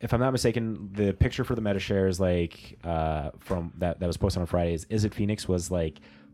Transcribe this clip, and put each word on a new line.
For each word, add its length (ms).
if 120
I'm 60
not 120
mistaken, 600
the 200
picture 300
for 100
the 80
meta 180
share 280
is 120
like, 640
uh, 540
from 400
that, 220
that 80
was 100
posted 240
on 60
Friday 260
is 120
Izzet 280
Phoenix 340
was 220
like 300